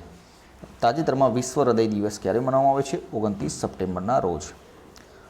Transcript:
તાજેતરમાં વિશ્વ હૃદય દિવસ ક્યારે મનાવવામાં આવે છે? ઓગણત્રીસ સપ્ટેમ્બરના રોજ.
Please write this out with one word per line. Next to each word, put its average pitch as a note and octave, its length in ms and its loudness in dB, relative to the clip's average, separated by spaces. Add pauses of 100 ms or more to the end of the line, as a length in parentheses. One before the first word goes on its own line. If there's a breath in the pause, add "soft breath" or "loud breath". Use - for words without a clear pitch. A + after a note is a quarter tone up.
(800 loud breath)
તાજેતરમાં C3 520 2
વિશ્વ B2+ 280 -2
હૃદય A2+ 260 4
દિવસ G#2 340 -2
ક્યારે F#2+ 180 2
મનાવવામાં C3+ 340 2
આવે C#3 80 0
છે? - 320 -6
ઓગણત્રીસ A2 380 -2
સપ્ટેમ્બરના F#2+ 680 -2
રોજ. E2+ 220 -2 (880 loud breath)